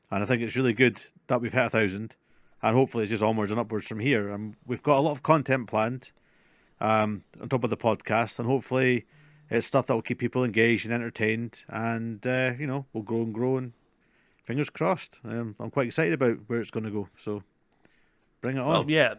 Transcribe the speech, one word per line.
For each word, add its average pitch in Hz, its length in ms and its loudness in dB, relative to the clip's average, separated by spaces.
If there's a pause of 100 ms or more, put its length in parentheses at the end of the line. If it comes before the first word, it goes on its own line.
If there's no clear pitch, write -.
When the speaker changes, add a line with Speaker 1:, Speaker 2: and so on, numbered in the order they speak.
(120)
Speaker 1:
and 101 100 0
I 104 40 -2
think 117 160 0
it's 110 160 -4
really 127 160 2
good 123 280 4 (260)
that 123 120 2
we've 117 140 -6
hit 123 140 2
a - 20 -2
thousand, 110 480 0 (460)
and 110 120 4
hopefully 127 280 2
it's 101 80 -2
just 107 100 0
onwards 107 300 2
and 110 80 -2
upwards 107 260 -4
from 110 140 -8
here. 107 300 0
And 104 260 -8 (100)
we've 123 160 -6
got 147 160 4
a 139 40 4
lot 156 100 2
of 139 100 -8
content 135 460 2
planned, 113 440 -2 (680)
um, 107 440 2 (160)
on - 80 -10
top 120 160 0
of 120 60 0
the 107 80 -2
podcast, 110 640 0
and 117 80 -2
hopefully 127 580 2 (460)
it's 113 160 0
stuff 131 180 2
that 131 80 0
will 113 80 0
keep - 160 -4
people 123 260 0
engaged 113 420 4
and 113 80 -4
entertained, 117 720 -4
and, 113 580 -6
uh, 127 320 0
you 147 80 -6
know, 135 260 -6
we'll 113 120 -6
grow 113 180 -2
and 113 140 -4
grow, 127 220 0
and 127 160 -8 (720)
fingers 135 260 -2
crossed. - 540 -4
Um, 113 340 -6
I'm 113 100 -8
quite 127 180 -2
excited 160 260 0
about 127 340 2
where 117 120 -2
it's 104 120 -8
gonna 110 180 -6
go, 101 180 -6 (100)
so 104 260 -8 (960)
bring 131 160 -4
it 131 40 -2
on. 131 80 -2
Speaker 2:
Well, 160 200 4
yeah, 139 300 4